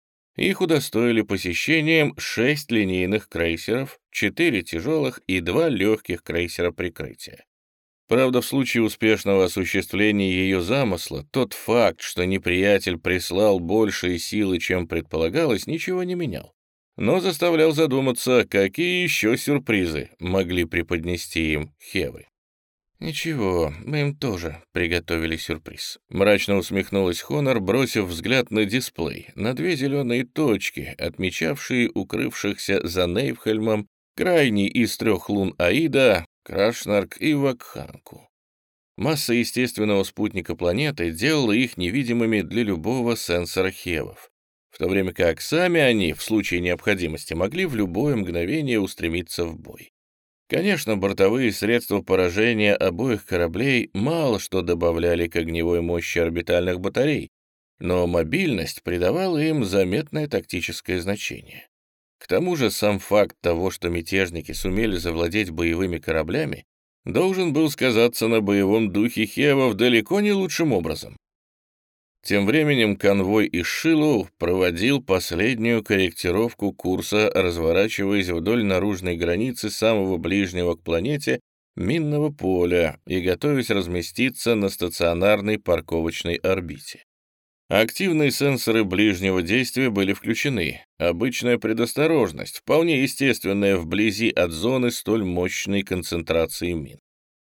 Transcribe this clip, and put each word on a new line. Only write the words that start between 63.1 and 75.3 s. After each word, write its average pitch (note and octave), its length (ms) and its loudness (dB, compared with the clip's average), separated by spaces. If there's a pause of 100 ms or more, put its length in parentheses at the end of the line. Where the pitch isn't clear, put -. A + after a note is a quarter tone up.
того, F2 300 0
что F2 200 -6
мятежники E2+ 640 -2
сумели G2 440 -2
завладеть E2+ 540 -2
боевыми E2+ 480 -2
кораблями, E2 680 -4 (400)
должен F3+ 480 0
был D#3 180 4
сказаться A#2 580 2
на A2+ 120 4
боевом G2+ 520 4
духе A2 340 2
Хевов C3+ 480 2
далеко A#2+ 460 4
не G#3 120 2
лучшим E3+ 400 0
образом. E2 440 -4 (1080)
Тем G2+ 220 2
временем C3 480 4
конвой G2+ 540 2
из F2 180 -4
Шилу D3+ 640 2 (100)
проводил F2+ 640 0
последнюю A2 800 0